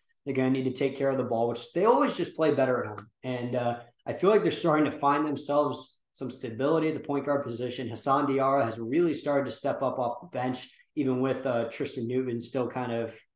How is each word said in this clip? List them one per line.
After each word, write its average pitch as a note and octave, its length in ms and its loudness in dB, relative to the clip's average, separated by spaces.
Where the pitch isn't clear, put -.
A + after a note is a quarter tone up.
They're C3+ 100 -2
gonna C3 140 2
need C3 160 2
to B2 80 -2
take C3+ 240 -2
care C3+ 120 0
of C3+ 80 0
the B2+ 60 0
ball, A#2 240 0
which - 260 -4
they F3+ 120 2
always C4 300 4
just - 200 -4
play D#3 180 4
better B2+ 300 2
at A2 60 -6
home. G#2+ 180 -12
And, B2 320 -4
uh, A#2+ 240 0
I - 80 -4
feel F3+ 180 2
like G#3 100 6
they're E3+ 100 2
starting D3+ 340 4
to C3 120 -2
find D3 300 2
themselves C#3+ 680 -2
some B2+ 160 -8
stability C#3+ 600 0
at - 60 -2
the - 40 -6
point C#3 260 -4
guard C#3+ 200 0
position. A#2+ 420 -6
Hassan C#3 400 0
Diarra C3+ 380 2
has A2+ 120 -4
really D3 360 2
started C#3 320 0
to A#2+ 100 -6
step - 260 -2
up C3 160 -2
off A#2+ 240 -2
the - 60 -16
bench, B2+ 420 -4
even C3 260 0
with, C3 240 0
uh, A2+ 240 0
Tristan B2+ 380 -6
Newton B2 340 -2
still B2 280 -2
kind B2 220 -4
of A#2 260 -4